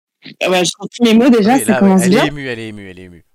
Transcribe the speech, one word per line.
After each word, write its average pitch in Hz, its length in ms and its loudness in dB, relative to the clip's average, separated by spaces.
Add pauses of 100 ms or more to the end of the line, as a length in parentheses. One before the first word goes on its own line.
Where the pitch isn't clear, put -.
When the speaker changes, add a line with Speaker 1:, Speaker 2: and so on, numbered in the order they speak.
(420)
Speaker 1:
ah 165 80 -2
ouais, 180 140 0
je 165 80 -4
trouve 196 160 -14
plus - 160 -2
mes 220 100 4
mots 240 160 4
déjà, 233 260 2
Speaker 2:
Oui, - 80 -4
Speaker 1:
ça 233 80 0
Speaker 2:
là, - 60 0
Speaker 1:
commence 190 220 2
Speaker 2:
ouais, 180 60 0
elle 185 40 2
Speaker 1:
bien. 220 140 2
Speaker 2:
est - 40 -2
émue, 143 200 -10
elle 117 100 -8
est 113 100 -10
émue, 101 220 -16
elle 90 80 -20
est 92 60 -18
émue. 87 200 -20 (100)